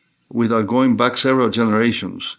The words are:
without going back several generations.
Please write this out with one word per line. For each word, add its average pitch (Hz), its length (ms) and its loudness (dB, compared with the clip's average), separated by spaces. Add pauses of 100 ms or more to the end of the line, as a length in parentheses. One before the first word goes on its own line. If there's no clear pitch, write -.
(300)
without 113 380 0
going 123 280 2
back 123 220 0
several 131 320 2
generations. 110 880 -2